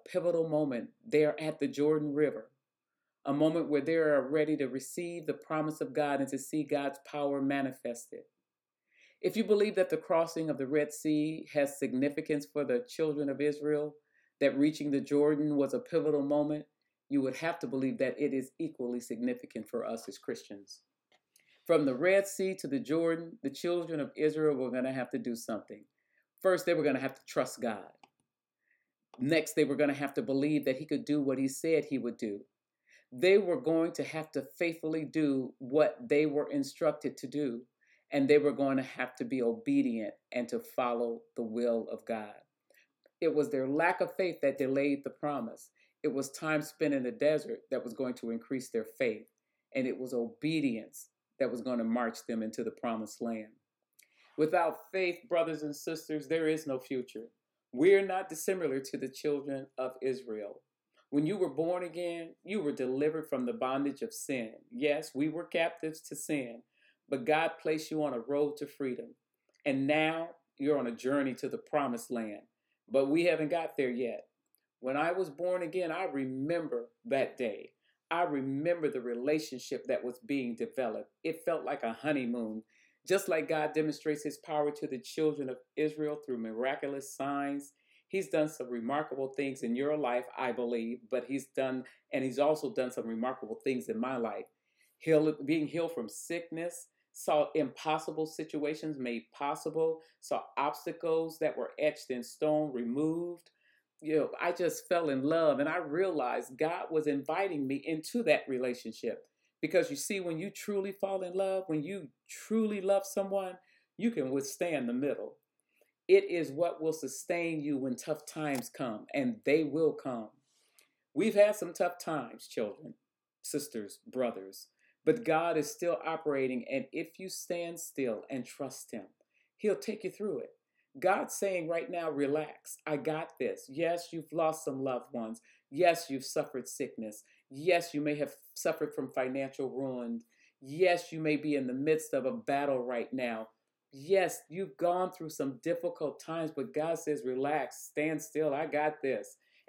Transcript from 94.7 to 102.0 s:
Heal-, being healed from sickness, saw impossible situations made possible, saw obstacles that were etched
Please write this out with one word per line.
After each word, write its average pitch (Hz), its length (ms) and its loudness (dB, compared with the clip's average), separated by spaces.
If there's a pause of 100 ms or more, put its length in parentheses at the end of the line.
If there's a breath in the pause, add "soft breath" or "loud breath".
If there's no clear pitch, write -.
Heal-, 156 360 4 (100)
being 151 220 2
healed 165 260 -2
from 110 160 -4
sickness, 170 800 -8 (240)
saw 151 420 4
impossible 156 720 -2
situations 151 720 -6
made 120 240 -4 (100)
possible, 156 680 -2 (180 loud breath)
saw - 220 -4 (160)
obstacles 160 800 -2
that - 180 0
were 120 220 -2
etched 147 320 0